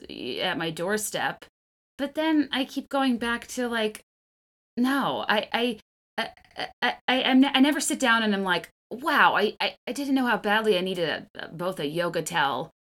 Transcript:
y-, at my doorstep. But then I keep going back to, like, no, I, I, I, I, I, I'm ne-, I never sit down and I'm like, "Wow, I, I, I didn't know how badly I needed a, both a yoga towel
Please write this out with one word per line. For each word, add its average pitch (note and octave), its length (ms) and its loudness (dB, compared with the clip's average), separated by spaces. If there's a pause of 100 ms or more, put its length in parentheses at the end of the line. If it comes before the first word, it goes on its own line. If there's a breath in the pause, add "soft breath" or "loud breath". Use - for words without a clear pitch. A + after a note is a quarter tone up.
y-, - 340 -10
at F3+ 160 -2
my E3 120 -4
doorstep. E3+ 720 -4 (520)
But C#4 180 -6
then D#4 380 2
I C4 120 -2
keep - 240 -8
going C4+ 300 0
back A#3 300 -4
to, B3 200 -4
like, A3 320 -2 (760)
no, A#3 520 0
I, G#3 240 0
I, A#3 260 -2 (400)
I, A3+ 100 -4 (540)
I, - 120 0 (120)
I, B3+ 160 2
I'm C4 180 6
ne-, C4+ 140 6
I C4+ 60 4
never D4 200 4
sit C4 180 -2
down A3+ 240 4
and G#3+ 120 2
I'm G3 100 -2
like, F3 240 0 (220)
"Wow, B3 460 4
I, G3+ 240 2
I, G3 140 -2 (140)
I - 40 -6
didn't C#4 220 -2
know C4 120 2
how A3+ 100 2
badly G#3+ 400 2
I F3+ 60 0
needed F3 520 -2
a, - 140 -12
both F3 320 -6
a D3+ 60 -2
yoga E3 360 -2
towel C#3 480 -2 (300)